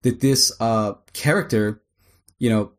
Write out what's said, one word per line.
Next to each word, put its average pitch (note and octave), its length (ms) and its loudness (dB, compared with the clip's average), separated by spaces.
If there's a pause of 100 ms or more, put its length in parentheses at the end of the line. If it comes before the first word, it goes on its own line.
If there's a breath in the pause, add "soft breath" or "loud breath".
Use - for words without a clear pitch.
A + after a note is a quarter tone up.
did - 180 0
this, C3+ 400 2
uh, A2 320 0 (200)
character, A#2+ 680 -2 (560 soft breath)
you A#2+ 120 0
know G#2+ 280 0